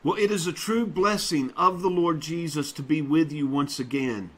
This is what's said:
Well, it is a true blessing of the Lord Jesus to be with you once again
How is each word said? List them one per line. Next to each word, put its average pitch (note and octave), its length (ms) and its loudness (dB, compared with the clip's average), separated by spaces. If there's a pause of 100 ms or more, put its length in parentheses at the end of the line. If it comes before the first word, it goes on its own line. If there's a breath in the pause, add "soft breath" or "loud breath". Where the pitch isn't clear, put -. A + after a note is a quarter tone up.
Well, F#3 160 0
it G3+ 120 4
is F3+ 160 0
a F3+ 60 -2
true A3+ 340 0
blessing F3 680 0
of F3+ 260 2
the F#3+ 80 2
Lord E3+ 300 2
Jesus D#3 520 -4
to C#3+ 100 -8
be D3+ 200 0
with D3 280 2
you D3 160 -2
once C#3 320 -2
again B2 600 -2